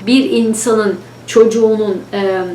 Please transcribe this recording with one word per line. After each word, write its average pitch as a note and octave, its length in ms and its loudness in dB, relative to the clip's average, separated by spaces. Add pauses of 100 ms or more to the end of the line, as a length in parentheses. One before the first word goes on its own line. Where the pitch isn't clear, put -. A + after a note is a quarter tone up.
bir C4+ 220 2
insanın, A3 640 0 (320)
çocuğunun, A3 760 2 (120)
e, F#3+ 280 -2 (140)